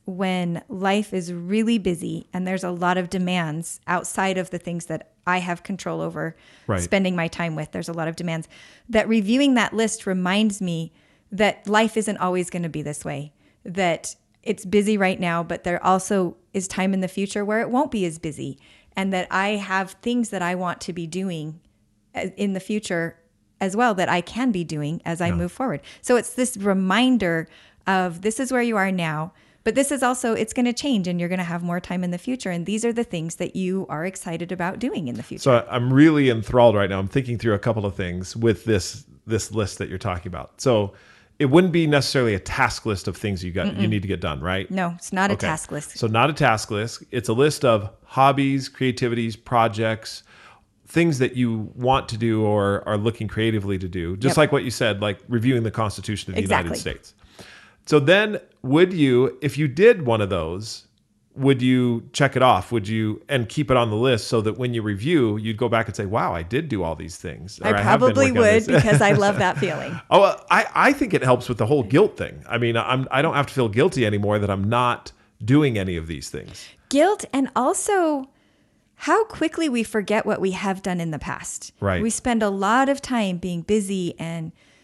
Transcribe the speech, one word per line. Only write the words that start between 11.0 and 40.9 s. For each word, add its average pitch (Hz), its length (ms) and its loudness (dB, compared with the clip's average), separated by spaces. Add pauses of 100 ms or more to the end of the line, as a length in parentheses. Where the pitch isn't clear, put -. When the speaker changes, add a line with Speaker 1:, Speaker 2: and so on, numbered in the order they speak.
Speaker 1:
that 202 340 0
life 214 300 2
isn't 208 220 -2
always 180 320 -2
gonna 170 180 -6
be 156 140 -8
this 147 220 -10
way, 147 280 -10 (320)
that 180 500 -2 (300)
it's 202 200 -4
busy 208 320 2
right 190 220 2
now, 170 240 -2
but 170 220 -6
there 175 200 -2
also 185 520 2 (180)
is 190 140 -4
time 190 260 0
in 190 60 0
the 185 80 -2
future 196 360 -4
where 214 160 -2
it - 100 -4
won't 254 200 0
be 196 160 -2
as 160 120 -6
busy, 139 400 -10 (380)
and 190 160 -2
that 185 180 -2
I 190 200 0
have 190 400 -4 (120)
things 240 280 -2
that 190 100 -6
I 175 140 -2
want 180 280 -4
to 185 100 -8
be 165 140 -8
doing, 165 540 -6 (540)
uh, 180 120 -6 (100)
in 196 160 -2
the 190 80 -4
future 185 560 -4 (440)
as 190 160 -2
well 240 180 4
that 175 140 0
I 175 120 0
can 233 320 -2
be 180 100 -2
doing 151 420 -6
as 170 160 -6
I 175 80 -2
Speaker 2:
Yeah. 175 60 0
Speaker 1:
move 175 180 -2
forward. 233 280 -4 (200)
So 247 160 2
it's - 180 -2
this 254 220 -2
reminder 196 920 2 (380)
of 180 360 -2
this 220 160 -2
is 262 140 -4
where 247 100 2
you 233 140 0
are 190 160 0
now, 160 400 -4 (320)
but 220 100 0
this 269 160 2
is 269 120 -4
also, 247 320 0
it's - 180 -2
gonna 240 200 0
change 233 360 -2
and 175 100 -2
you're 170 100 -2
gonna 185 160 -2
have 170 180 -6
more 175 180 -4
time 180 240 -4
in 175 60 -2
the 175 80 -4
future. 254 320 -6
And 170 160 -4
these 220 180 -2
are 233 80 0
the 233 120 -2
things 165 320 -6
that - 200 -6
you 185 320 -2
are 156 160 -6
excited 175 480 -8
about 180 260 -4
doing 240 300 -6
in 120 80 -8
the 117 60 -10
future. - 200 -14
Speaker 2:
So 127 140 6 (120)
I, 95 80 -6
I'm 127 160 0
really 147 380 8
enthralled 117 460 6
right 101 120 4
now. 98 100 -2
I'm 98 100 -2
thinking 120 300 -2
through 110 160 2
a 101 40 2
couple 107 280 0
of 95 80 -4
things 92 420 -6
with 113 280 2
this, 104 400 0 (220)
this 107 260 -4
list 104 260 -2
that 95 100 -6
you're 90 100 -8
talking 90 300 -6
about. 82 320 -14
So 107 320 2 (460)